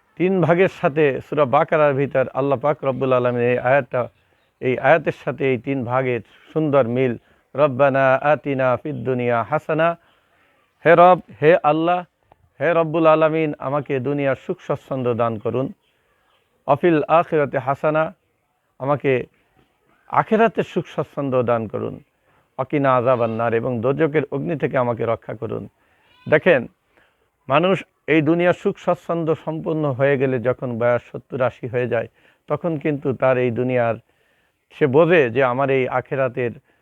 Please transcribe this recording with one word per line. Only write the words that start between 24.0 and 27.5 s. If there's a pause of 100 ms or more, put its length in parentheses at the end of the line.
অগ্নি
থেকে
আমাকে
রক্ষা
করুন। (600)
দেখেন, (840)
মানুষ (220)